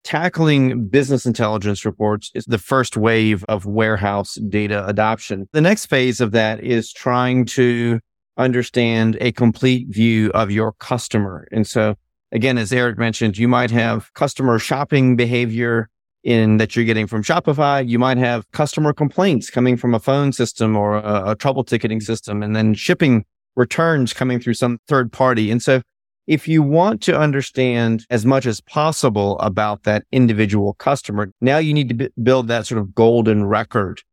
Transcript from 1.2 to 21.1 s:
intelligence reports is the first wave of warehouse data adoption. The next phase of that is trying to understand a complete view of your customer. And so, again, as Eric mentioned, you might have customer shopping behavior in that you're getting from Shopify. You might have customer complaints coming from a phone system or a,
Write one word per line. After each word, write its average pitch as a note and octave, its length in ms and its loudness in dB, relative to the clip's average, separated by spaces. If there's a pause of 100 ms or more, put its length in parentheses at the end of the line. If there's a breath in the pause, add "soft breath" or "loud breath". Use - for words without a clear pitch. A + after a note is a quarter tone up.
intelligence G#2+ 600 -2
reports G#2 500 -4
is A2 120 -8
the A#2 120 0
first C3 380 -2
wave A2 520 2
of G#2 180 -4
warehouse G2+ 680 -2
data G#2 540 -4
adoption. G#2 640 -2
The D#3 80 0
next F#3 260 2
phase B2+ 340 0
of A2 120 0
that A2 300 0
is A2+ 300 -2
trying B2+ 540 0
to A#2+ 540 0 (360)
understand A#2 840 0
a A#2 100 -2
complete B2+ 600 0
view A2 420 2
of G#2+ 180 0
your G#2+ 220 -2
customer. G2+ 800 -6
And A2 140 0
so, G#2+ 280 0 (380)
again, B2 260 0
as G#2 140 -4
Eric B2 260 0
mentioned, A2+ 400 -2
you A#2 80 2
might B2 240 2
have A2+ 440 -2
customer C3 440 0
shopping C3+ 580 0
behavior A#2 720 -2 (360)
in A2 320 4
that A2 180 0
you're A#2+ 100 0
getting A2 220 0
from G#2+ 160 -4
Shopify. C#3+ 640 0
You A#2 120 0
might B2+ 200 2
have A#2+ 340 -2
customer D3+ 400 0
complaints D3+ 580 -2
coming B2 260 2
from A#2+ 180 -2
a A2+ 60 0
phone C#3 320 0
system A2+ 440 -2
or G#2 200 0
a, G#2 360 -2